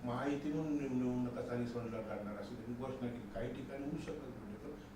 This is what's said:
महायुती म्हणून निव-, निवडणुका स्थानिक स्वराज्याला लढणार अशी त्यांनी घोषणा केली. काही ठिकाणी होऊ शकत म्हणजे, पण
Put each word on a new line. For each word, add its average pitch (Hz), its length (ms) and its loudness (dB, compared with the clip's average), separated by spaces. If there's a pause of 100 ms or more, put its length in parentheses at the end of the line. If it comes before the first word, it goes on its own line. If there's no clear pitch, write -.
महायुती 143 500 2
म्हणून 156 200 4
निव-, 139 200 2
निवडणुका 123 480 4
स्थानिक 120 260 2
स्वराज्याला 110 480 -2
लढणार 101 180 -2
अशी 107 220 -4
त्यांनी 117 280 -4
घोषणा 123 240 0
केली. 117 280 -4
काही 120 120 0
ठिकाणी 131 360 -4
होऊ 151 220 0
शकत 151 180 -2
म्हणजे, - 440 -8
पण - 40 -6 (240)